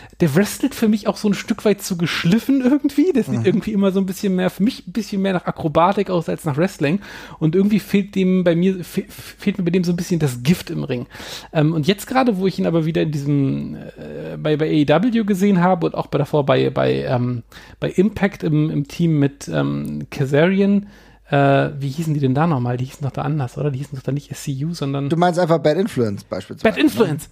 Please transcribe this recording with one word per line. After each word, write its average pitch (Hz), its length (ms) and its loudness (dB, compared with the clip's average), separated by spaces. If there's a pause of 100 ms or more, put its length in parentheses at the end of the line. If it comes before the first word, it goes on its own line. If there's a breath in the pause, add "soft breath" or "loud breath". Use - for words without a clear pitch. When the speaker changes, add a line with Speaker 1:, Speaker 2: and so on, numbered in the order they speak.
(220 loud breath)
Speaker 1:
der 156 120 2
wrestelt 208 400 0
für - 140 0
mich 214 200 2
auch 196 100 0
so 214 120 0
ein 196 60 2
Stück - 300 -4
weit 202 180 2
zu 185 140 -4
geschliffen 220 640 2
irgendwie. 285 520 4
Der 262 100 2
sieht 123 180 -2
Speaker 2:
Mhm. 113 40 -2
Speaker 1:
irgendwie 202 280 0
immer 196 180 2
so 190 80 0
ein 196 80 0
bisschen 190 280 -2
mehr, 180 140 0
für - 140 -2
mich - 240 -2
ein 175 40 -12
bisschen 202 300 -4
mehr 190 120 0
nach 175 120 -2
Akrobatik 175 640 0
aus 180 200 -2
als 175 160 -6
nach 143 120 -2
Wrestling. 160 420 0 (380 loud breath)
Und 160 160 2
irgendwie 196 260 4
fehlt 202 360 0
dem 185 280 2
bei 170 120 4
mir, 180 280 2
fe-, - 240 -6
fehlt - 520 -6
mir 180 60 -2
bei 170 60 0
dem 185 120 2
so 175 100 0
ein 170 40 -2
bisschen 175 220 -2
das 127 220 -2
Gift 147 300 0
im 151 120 -6
Ring. 123 220 -4 (480 loud breath)
Ähm, 156 200 4
und 160 120 0
jetzt 196 220 0
gerade, 247 320 2
wo 190 80 0
ich 180 100 -4
ihn 190 80 0
aber 165 200 2
wieder 170 180 0
in 160 80 -2
diesem, 143 640 -2
äh, 156 640 -12
bei, 156 200 0
bei 151 80 -2
A 160 40 0
E 151 180 4
W 208 400 2
gesehen 196 340 2
habe 175 260 2
und - 60 -6
auch 160 140 -6
bei, 147 100 -2
davor 143 280 0
bei, 131 240 2
bei, 131 340 0
ähm, 123 400 -2 (380 loud breath)
bei 151 80 -2
Impact 202 540 0
im, 151 260 2
im 147 180 -4
Team 160 320 0
mit, 139 300 -2
ähm, 147 600 -4
Kazarian, 190 800 2 (420 loud breath)
äh, 143 480 4
wie 139 120 -6
hießen 160 240 -2
die 143 80 -2
denn 131 120 2
da 151 140 2
nochmal? 123 300 0
Die 127 80 -4
hießen 139 180 -10
doch 131 80 -4
da 143 120 -6
anders, 147 340 -4
oder? 147 120 -2
Die 131 100 -4
hießen 143 180 -10
doch 127 60 -12
da 139 100 -4
nicht 143 180 -8
S - 120 -14
C 135 200 -6
U, 165 100 -6
sondern 139 360 -4
Speaker 2:
Du 160 80 0
meinst 175 200 2
einfach 165 200 4
Bad 151 200 2
Influence 117 460 -2
beispielsweise, - 500 -4
Speaker 1:
Bad 262 80 -2
Influence, 196 420 2
Speaker 2:
ne? - 80 -18